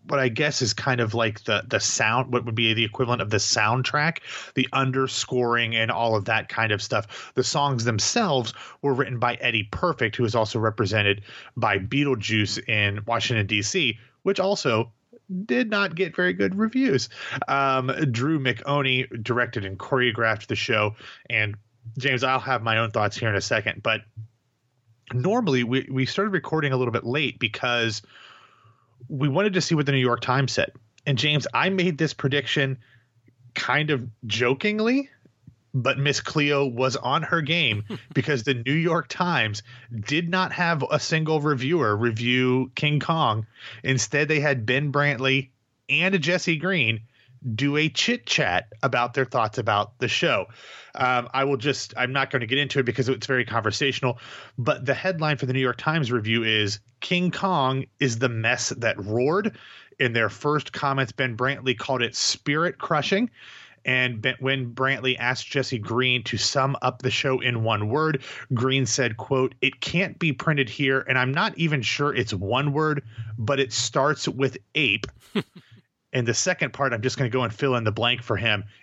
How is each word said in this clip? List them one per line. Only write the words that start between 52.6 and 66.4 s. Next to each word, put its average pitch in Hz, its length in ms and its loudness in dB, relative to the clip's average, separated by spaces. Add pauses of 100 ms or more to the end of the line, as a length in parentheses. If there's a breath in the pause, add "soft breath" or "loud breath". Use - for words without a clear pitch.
it 127 60 2
because 117 240 0
it's 123 180 -2
very 127 160 2
conversational, 117 760 -2 (380 loud breath)
but 131 280 -2
the 135 80 0
headline 156 440 0
for - 80 -4
the 127 60 -2
New 131 80 0
York 127 180 0
Times 151 340 0
review 113 320 0
is 107 360 2 (220)
"King 180 300 0
Kong 135 540 0 (140)
is 120 200 0
the 127 100 2
mess 117 400 0
that 113 340 -2
roared." 139 540 0 (420 loud breath)
In 123 140 2
their 113 160 2
first 147 420 -2
comments, 135 400 -2
Ben 127 240 -2
Brantley 127 420 -2
called 127 240 -2
it 117 140 -2
spirit - 600 -2
crushing. 190 520 0 (560 loud breath)
And 123 360 0
Ben, 131 180 -2
when 131 340 -2
Brantley 131 460 0
asked 123 280 -2
Jesse 127 320 -2
Green 123 460 0
to 110 120 -4
sum 135 440 0